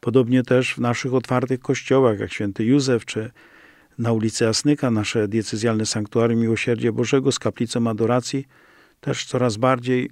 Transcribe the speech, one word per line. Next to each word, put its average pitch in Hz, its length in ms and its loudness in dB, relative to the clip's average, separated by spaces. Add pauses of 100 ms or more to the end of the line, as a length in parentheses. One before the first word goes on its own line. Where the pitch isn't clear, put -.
Podobnie 123 420 4
też 127 300 2
w - 40 -8
naszych 120 360 -2
otwartych 127 460 0
kościołach, 127 600 2
jak 104 140 -6
święty 104 320 -4
Józef, 131 400 2
czy 110 260 -8 (680)
na 117 140 0
ulicy 113 360 0
Asnyka, 143 440 0
nasze 107 360 0
diecezjalne 110 580 -2
sanktuarium 113 540 0
Miłosierdzia 113 520 0
Bożego 131 400 0
z - 80 -2
kaplicą 117 480 -2
adoracji, 120 580 -2 (560)
też 135 240 -6
coraz 123 320 -2
bardziej 127 540 0